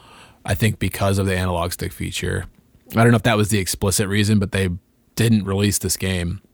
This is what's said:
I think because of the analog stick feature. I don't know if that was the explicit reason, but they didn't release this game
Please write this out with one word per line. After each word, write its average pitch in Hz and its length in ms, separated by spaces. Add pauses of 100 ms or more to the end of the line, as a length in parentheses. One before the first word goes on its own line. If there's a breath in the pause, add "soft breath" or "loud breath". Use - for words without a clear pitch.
(440 loud breath)
I 104 100
think 104 260
because 98 380
of 98 80
the 95 100
analog 87 360
stick - 200
feature. 90 540 (500)
I 110 80
don't 120 80
know 120 40
if 101 60
that 113 140
was 104 140
the 107 80
explicit 98 500
reason, 104 320
but 95 100
they 95 180 (480)
didn't 110 280
release 98 340
this - 180
game 92 440 (140)